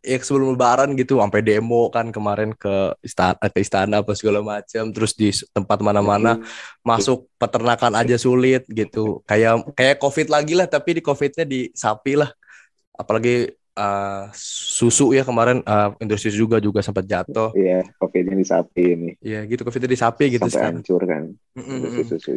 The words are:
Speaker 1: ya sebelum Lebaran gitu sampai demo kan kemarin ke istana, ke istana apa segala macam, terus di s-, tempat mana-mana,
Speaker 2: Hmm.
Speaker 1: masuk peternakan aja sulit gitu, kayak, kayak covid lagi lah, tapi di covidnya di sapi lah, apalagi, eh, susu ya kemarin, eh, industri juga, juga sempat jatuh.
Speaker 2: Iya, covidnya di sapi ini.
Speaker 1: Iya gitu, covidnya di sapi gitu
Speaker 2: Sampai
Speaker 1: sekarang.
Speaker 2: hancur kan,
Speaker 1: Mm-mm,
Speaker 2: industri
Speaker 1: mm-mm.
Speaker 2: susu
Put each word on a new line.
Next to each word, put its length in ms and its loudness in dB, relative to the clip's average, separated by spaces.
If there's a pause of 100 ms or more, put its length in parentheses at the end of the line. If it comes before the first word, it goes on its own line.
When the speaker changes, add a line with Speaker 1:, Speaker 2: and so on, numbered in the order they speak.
Speaker 1:
ya 160 -2
sebelum 360 0
Lebaran 440 4
gitu 200 2
sampai 200 2
demo 480 2
kan 240 -4
kemarin 400 -4
ke 480 -2
istana, 400 -2
ke 200 0
istana 400 0
apa 120 -4
segala 280 0
macam, 480 -6
terus 240 -2
di 240 0
s-, 160 -6
tempat 320 -2
mana-mana, 560 2
Speaker 2:
Hmm. 40 -16 (360)
Speaker 1:
masuk 560 0
peternakan 560 0
aja 240 2
sulit 560 2
gitu, 560 -4
kayak, 480 4
kayak 240 4
covid 320 0
lagi 240 2
lah, 80 4
tapi 320 -2
di 80 -6
covidnya 440 -2
di 240 -4
sapi 480 -2
lah, 80 0 (640)
apalagi, 560 0 (260)
eh, 500 -4 (520)
susu 400 4
ya 80 4
kemarin, 400 2
eh, 260 2 (140)
industri 320 -2
juga, 240 2
juga 240 -2
sempat 240 -4
jatuh. 480 -2
Speaker 2:
Iya, 400 2
covidnya 400 -2
di 80 2
sapi 400 0
ini. 260 0 (140)
Speaker 1:
Iya 240 -8
gitu, 160 -6
covidnya 240 -4
di 160 0
sapi 200 2 (120)
gitu 100 0
Speaker 2:
Sampai 60 -2
Speaker 1:
sekarang. 320 -2
Speaker 2:
hancur 240 2
kan, 140 -2 (340)
Speaker 1:
Mm-mm, 240 -12
Speaker 2:
industri 240 -4
Speaker 1:
mm-mm. 80 -6
Speaker 2:
susu 240 -8